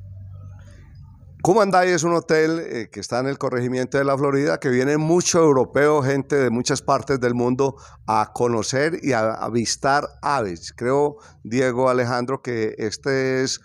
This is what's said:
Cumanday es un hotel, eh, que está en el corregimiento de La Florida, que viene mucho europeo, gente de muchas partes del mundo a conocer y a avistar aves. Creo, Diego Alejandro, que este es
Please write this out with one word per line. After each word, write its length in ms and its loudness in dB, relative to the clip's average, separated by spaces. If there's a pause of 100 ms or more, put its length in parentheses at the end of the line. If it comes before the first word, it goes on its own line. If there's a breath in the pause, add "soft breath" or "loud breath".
(1400 loud breath)
Cumanday 480 4
es 100 2
un 120 0
hotel, 460 0
eh, 320 -8
que 80 -12
está 200 -4
en 80 -2
el 100 -4
corregimiento 600 -2
de 40 2
La 140 0
Florida, 420 0
que 100 -2
viene 280 2
mucho 460 2
europeo, 580 4
gente 340 0
de 140 2
muchas 320 -2
partes 380 0
del 160 0
mundo 400 0 (320 loud breath)
a 260 0
conocer 680 -2
y 80 -2
a 200 0
avistar 760 -2 (160)
aves. 520 -4
Creo, 420 0 (260 loud breath)
Diego 440 0
Alejandro, 540 -2
que 380 -4
este 640 -2
es 220 -6